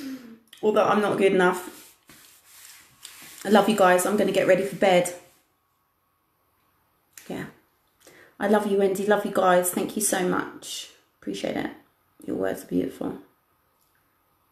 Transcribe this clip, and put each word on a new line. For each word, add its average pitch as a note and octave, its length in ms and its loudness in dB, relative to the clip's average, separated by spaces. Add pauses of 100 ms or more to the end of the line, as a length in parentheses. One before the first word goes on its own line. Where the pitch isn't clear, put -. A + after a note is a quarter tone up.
(640)
Or G#3+ 120 2
that G#3 140 4
I'm G#3 120 2
not G3+ 160 0
good F#3+ 160 4
enough. - 640 -2 (1500)
I - 20 -8
love G3+ 180 6
you G#3 100 0
guys. F3+ 280 4
I'm G#3 140 -2
gonna F#3+ 120 0
get - 160 0
ready F#3 160 4
for - 140 -8
bed. F3+ 380 2 (2250)
Yeah. - 180 -10 (920)
I G#3 80 -4
love G#3 240 2
you, G3 60 0
Wendy. G3 300 0
Love G#3 180 2
you - 80 -6
guys. F3+ 380 2
Thank - 260 -4
you G#3+ 60 -6
so F#3 260 -2
much. - 640 -6 (280)
Appreciate - 380 -6
it. - 140 -6 (560)
Your - 100 -6
words - 280 -6
are - 20 -20
beautiful. - 540 -6 (1300)